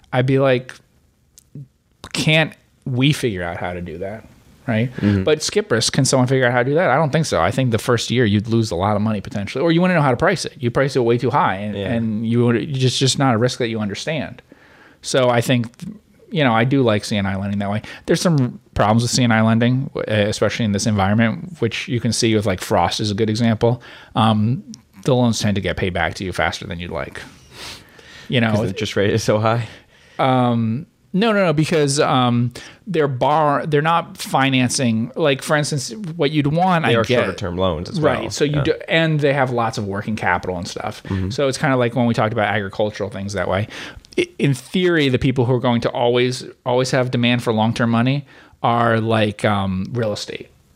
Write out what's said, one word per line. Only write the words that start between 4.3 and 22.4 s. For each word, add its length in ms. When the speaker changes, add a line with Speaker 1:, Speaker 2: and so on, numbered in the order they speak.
Speaker 1:
Right? 300
Speaker 2:
Mm-hmm. 280
Speaker 1:
But 180
skip 280
risk, 240
can 100
someone 240
figure 180
out 60
how 100
to 80
do 40
that? 160
I 60
don't 140
think 160
so. 140
I 100
think 200
the 80
first 320
year 160
you'd 220
lose 220
a 60
lot 200
of 60
money 180
potentially, 420
or 100
you 100
wouldn't 160
know 40
how 80
to 60
price 300
it. 120
You 120
price 260
it 40
way 180
too 120
high, 260
and, 200
Speaker 2:
Yeah. 160
Speaker 1:
and 340
you 200
would, 100
it's 220
just, 200
just 200
not 160
a 40
risk 200
that 100
you 120
understand. 600
So 300
I 100
think, 280
you 140
know, 80
I 120
do 180
like 240
C 100
and 100
I 100
lending 240
that 100
way. 100
There's 160
some 400
problems 280
with 80
C 140
and 80
I 80
lending, 440
w-, 100
especially 380
in 60
this 140
environment, 720
which 280
you 100
can 140
see 220
with, 100